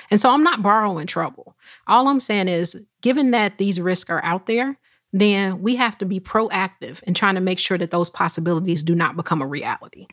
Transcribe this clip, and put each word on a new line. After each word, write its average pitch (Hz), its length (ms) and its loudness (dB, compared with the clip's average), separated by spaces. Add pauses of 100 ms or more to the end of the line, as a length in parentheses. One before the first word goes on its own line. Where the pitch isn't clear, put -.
(100)
And 208 100 6
so 254 100 6
I'm 285 120 4
not 311 200 2
borrowing 202 440 0
trouble. 165 500 -8 (300)
All 247 200 4
I'm 277 140 2
saying 202 280 0
is, 170 300 -2 (220)
given 262 300 2
that 214 260 0
these 196 240 -2
risks 180 300 -2
are 165 120 -2
out 175 220 -4
there, 247 340 -4 (360)
then 196 480 2
we 240 140 0
have 240 220 0
to 202 60 -6
be 190 160 -4
proactive 196 840 -4
in 180 100 -2
trying 196 220 2
to 185 40 0
make 185 200 0
sure 185 180 -2
that 170 140 -6
those 175 180 0
possibilities 170 720 -2
do 170 120 2
not 170 220 0
become 165 240 -4
a 135 60 -4
reality. 135 680 -10